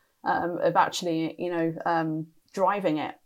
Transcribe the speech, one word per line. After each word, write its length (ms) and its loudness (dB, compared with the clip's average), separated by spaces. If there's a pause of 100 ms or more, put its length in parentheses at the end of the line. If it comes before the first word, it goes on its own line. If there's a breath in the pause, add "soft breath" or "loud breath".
(240)
um, 380 0
of 140 4
actually, 640 0
you 120 -4
know, 240 0 (100)
um, 420 0 (260)
driving 460 2
it. 280 -6